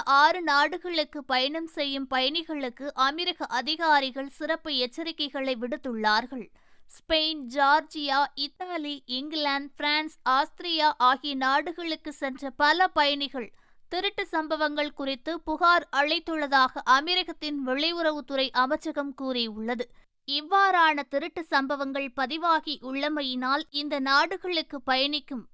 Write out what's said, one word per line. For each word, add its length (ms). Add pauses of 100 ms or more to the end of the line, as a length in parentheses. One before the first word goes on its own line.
ஆறு 380
நாடுகளுக்கு 800
பயணம் 440
செய்யும் 420
பயணிகளுக்கு 840
அமெரிக்க 520
அதிகாரிகள் 840
சிறப்பு 420
எச்சரிக்கைகளை 880
விடுத்துள்ளார்கள். 840 (500)
ஸ்பெயின், 520
ஜார்ஜியா, 720 (160)
இத்தாலி, 580 (120)
இங்கிலாந்து, 680
பிரான்ஸ், 400 (140)
ஆஸ்திரியா 680
ஆகிய 380
நாடுகளுக்கு 760
சென்ற 380
பல 360
பயணிகள் 640 (400)
திருட்டு 360
சம்பவங்கள் 680
குறித்து 460
புகார் 520
அளித்துள்ளதாக 920 (140)
அமெரிக்கத்தின் 680
வெளியுறவுத்துறை 840
அமைச்சகம் 600
கூறியுள்ளது. 760 (400)
இவ்வாறான 840
திருட்டு 340
சம்பவங்கள் 720
பதிவாகி 680
உள்ளமையினால் 880
இந்த 300
நாடுகளுக்கு 840
பயணிக்கும் 720